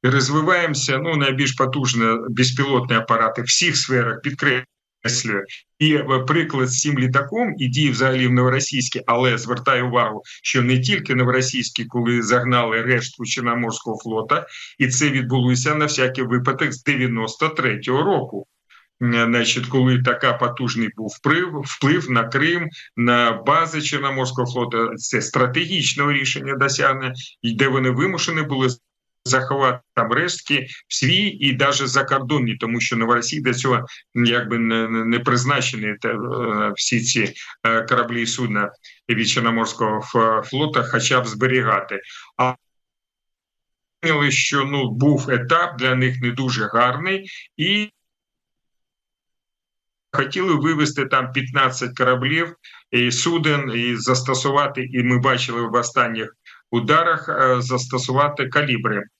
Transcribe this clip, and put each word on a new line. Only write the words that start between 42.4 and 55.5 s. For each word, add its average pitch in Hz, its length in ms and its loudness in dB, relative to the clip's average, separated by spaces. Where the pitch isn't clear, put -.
поняли, 147 300 0
що, 143 340 0
ну, 135 260 -2
був 131 380 2
етап 160 480 0
для 127 180 2
них 127 260 0
не 120 100 0
дуже 117 420 -2
гарний, 170 560 0
і 208 320 0
хотіли 175 440 0
вивезти 143 500 0
там 127 260 0
п'ятнадцять 127 680 -2
кораблів 135 580 0
і 120 200 2
суден, 147 640 0
і 120 200 -2
застосувати, 131 880 0
і 123 200 -2
ми 123 160 4
бачили 123 420 0